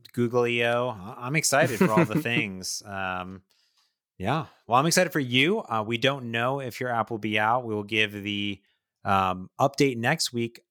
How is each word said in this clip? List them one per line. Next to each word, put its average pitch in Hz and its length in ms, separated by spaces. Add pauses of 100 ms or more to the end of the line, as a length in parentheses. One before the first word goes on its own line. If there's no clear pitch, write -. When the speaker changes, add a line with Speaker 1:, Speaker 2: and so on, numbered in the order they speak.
(140)
Speaker 1:
Google 120 340
E 120 180
O. 120 240
I, 113 380
I'm 135 80
excited 147 420
for 180 140
all 156 140
the 107 160
Speaker 2:
<laughs> - 0
Speaker 1:
things. 107 640
Um, 92 580 (760)
yeah. 113 280 (220)
Well, 120 120
I'm 143 80
excited 175 260
for 165 60
you. 139 400
Uh, 110 260
we 117 120
don't 123 340
know 123 300
if 123 180
your 127 100
app 117 220
will 113 80
be 107 180
out. 113 280
We 113 100
will 104 80
give 107 280
the, 101 480 (460)
um, 95 440 (100)
update 139 380
next 127 360
week. 117 380